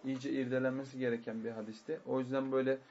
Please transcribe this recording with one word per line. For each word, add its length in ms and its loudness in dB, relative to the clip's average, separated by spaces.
iyice 260 -2
irdelenmesi 680 0
gereken 460 0
bir 60 -2
hadisti. 560 -6
O 140 2
yüzden 320 0
böyle 260 4